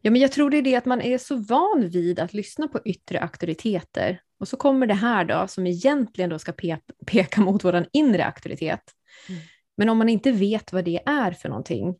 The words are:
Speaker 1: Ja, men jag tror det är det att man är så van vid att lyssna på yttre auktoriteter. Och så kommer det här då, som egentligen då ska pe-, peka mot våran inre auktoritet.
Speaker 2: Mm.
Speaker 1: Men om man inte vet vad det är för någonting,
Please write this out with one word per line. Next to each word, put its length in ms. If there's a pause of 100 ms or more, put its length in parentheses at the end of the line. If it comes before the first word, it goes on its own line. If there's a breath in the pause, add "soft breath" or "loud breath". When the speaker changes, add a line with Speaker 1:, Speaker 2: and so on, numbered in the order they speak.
Speaker 1:
Ja, 100
men 100
jag 100
tror 180
det 80
är 40
det 140
att 100
man 160
är 160
så 180
van 540
vid 300
att 140
lyssna 340
på 180
yttre 360
auktoriteter. 1000 (180)
Och 80
så 100
kommer 300
det 60
här 320
då, 220
som 200
egentligen 640
då 100
ska 120
pe-, 280 (260)
peka 360
mot 220
våran 300
inre 320
auktoritet. 560 (480 loud breath)
Speaker 2:
Mm. 120 (360 loud breath)
Speaker 1:
Men 120
om 80
man 120
inte 220
vet 420
vad 120
det 200
är 260
för 180
någonting, 500